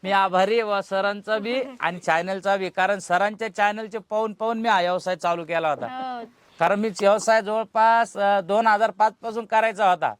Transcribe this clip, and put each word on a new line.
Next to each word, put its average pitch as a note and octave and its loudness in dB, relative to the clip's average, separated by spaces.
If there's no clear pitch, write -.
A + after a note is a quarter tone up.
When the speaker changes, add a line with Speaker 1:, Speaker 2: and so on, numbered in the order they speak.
Speaker 1:
मी F#3+ -2
आभारी G3 2
आहे A#3 2
बा G3+ -2
सरांचा G3+ -4
बी A#3 -4
आणि E3+ -2
चॅनलचा F#3 -2
बी, F#3+ -4
कारण F#3+ 0
सरांच्या G3 -2
चॅनलचे G#3 -2
पाहून G#3+ -4
पाहून A3+ -4
मी A3+ -2
हा G3+ 4
व्यवसाय F3+ -2
चालू E3+ -2
केला E3 -2
होता. C3+ -4
Speaker 2:
हो. B3+ -10
Speaker 1:
कारण F#3+ 2
मी A3 -2
व्यवसाय G#3+ 2
जवळपास, A3 2
अ, G3+ 2
दोन G3+ 0
हजार G#3+ 4
पाच G#3 2
पासून A3+ -6
करायचा A3 2
होता D3+ 0